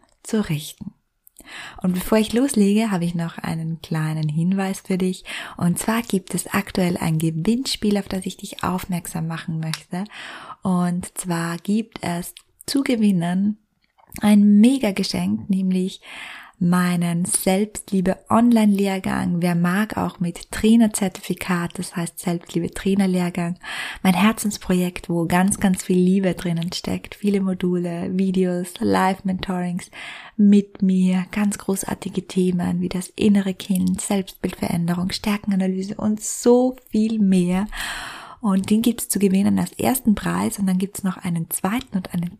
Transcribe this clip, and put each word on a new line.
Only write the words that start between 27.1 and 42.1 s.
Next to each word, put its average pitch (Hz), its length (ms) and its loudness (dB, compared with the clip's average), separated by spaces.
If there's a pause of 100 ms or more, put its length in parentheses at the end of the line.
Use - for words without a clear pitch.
Viele 202 260 0
Module, 180 760 -2
Videos, 185 640 0
Live-Mentorings 190 1120 -2 (460)
mit 202 440 6
mir, 185 500 2
ganz 208 260 -2
großartige - 680 -4
Themen 180 540 0
wie 180 80 -2
das 180 300 -6
innere 202 360 4
Kind, 185 460 0
Selbstbildveränderung, 180 1120 -4
Stärkenanalyse 196 840 -2
und 214 260 -2
so 247 560 2 (120)
viel 220 300 0
mehr. 190 480 2 (800)
Und 190 240 2
den 220 140 4
gibt's 233 260 0
zu - 80 -2
gewinnen 196 400 4
als 175 140 -2
ersten 240 420 0
Preis 190 460 -2
und 196 80 0
dann 185 100 2
gibt's 196 240 -4
noch 185 160 -4
einen 170 320 -4
zweiten 202 480 -4
und - 160 -6